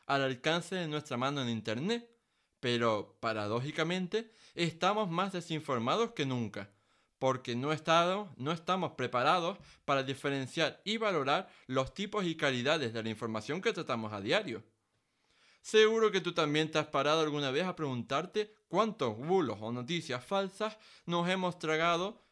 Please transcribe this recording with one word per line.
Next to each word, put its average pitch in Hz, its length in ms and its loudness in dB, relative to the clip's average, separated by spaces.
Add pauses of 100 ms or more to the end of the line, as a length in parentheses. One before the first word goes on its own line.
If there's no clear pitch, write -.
al 139 160 2
alcance 156 520 0
de 180 140 -4
nuestra 151 280 -4
mano 139 240 0
en 123 80 0
Internet, 120 640 -2 (480)
pero, 117 640 0
paradójicamente, 151 1080 -2 (240)
estamos 180 540 0
más 185 240 -2
desinformados 160 800 0
que 151 160 -4
nunca, 120 420 -4 (500)
porque 127 380 0
no 139 160 0
estado-, 170 640 2
no 127 160 -2
estamos 175 400 -2
preparados 165 640 2 (300)
para 139 160 2
diferenciar 139 840 -2
y 214 140 -2
valorar 180 500 2 (180)
los 131 280 0
tipos 202 320 -2
y 165 80 -2
calidades 139 580 0
de 113 100 -4
la 113 60 -2
información 110 540 -4
que 226 100 0
tratamos 113 400 -4
a 104 80 -6
diario. 131 420 -2 (1000)
Seguro 220 480 6
que 190 100 2
tú 170 140 -4
también 156 360 2
te 156 80 0
has 151 100 0
parado 151 320 4
alguna 147 300 0
vez 147 140 2
a 180 120 -4
preguntarte 156 800 -4 (140)
cuántos 165 480 0
bulos 143 460 2
o 110 100 -4
noticias 127 500 -4
falsas 196 540 -4 (300)
nos 175 240 0
hemos 180 280 0
tragado 170 640 0 (120)